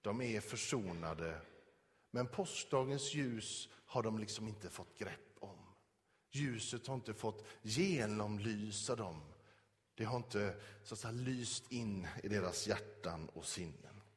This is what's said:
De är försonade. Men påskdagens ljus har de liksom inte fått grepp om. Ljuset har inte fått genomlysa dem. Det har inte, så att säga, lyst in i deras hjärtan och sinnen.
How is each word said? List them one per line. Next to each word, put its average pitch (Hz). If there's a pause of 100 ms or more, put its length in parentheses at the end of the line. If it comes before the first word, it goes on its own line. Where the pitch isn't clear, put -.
De 107
är 117
försonade. 82 (680)
Men 123
påskdagens 143
ljus 123 (180)
har 120
de 110
liksom 110
inte 98
fått -
grepp -
om. 101 (720)
Ljuset 127
har 135
inte 110
fått 107 (180)
genomlysa 107
dem. 87 (760)
Det 117
har 120
inte, 104 (280)
så -
att 110
säga, 113
lyst 123
in 104 (140)
i 101
deras 92
hjärtan 82
och 82
sinnen. - (160)